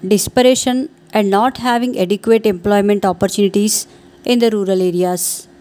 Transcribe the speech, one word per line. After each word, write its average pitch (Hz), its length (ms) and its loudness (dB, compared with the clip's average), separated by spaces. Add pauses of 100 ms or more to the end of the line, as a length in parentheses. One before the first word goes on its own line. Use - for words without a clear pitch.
desperation 254 800 0 (240)
and 208 180 0
not 214 280 0
having 240 420 -2
adequate 214 460 0
employment 202 580 0
opportunities 202 800 0 (380)
in 240 160 0
the 233 100 4
rural 196 320 -2
areas. 180 680 -4 (120)